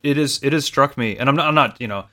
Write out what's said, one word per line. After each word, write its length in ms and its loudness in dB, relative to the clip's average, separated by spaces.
it 140 0
is, 260 -2
it 100 2
has 120 0
struck 320 0
me, 200 -2
and 100 -2
I'm 80 4
not, 120 0
I'm 80 2
not, 260 0
you 60 -6
know, 260 -6